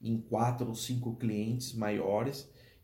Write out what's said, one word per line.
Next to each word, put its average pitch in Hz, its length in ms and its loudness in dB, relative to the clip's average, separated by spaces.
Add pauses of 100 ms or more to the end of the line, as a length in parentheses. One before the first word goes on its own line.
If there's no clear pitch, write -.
em 113 160 0
quatro 123 500 2
ou 113 60 -4
cinco 120 420 -2
clientes 113 560 0
maiores, 107 800 0 (320)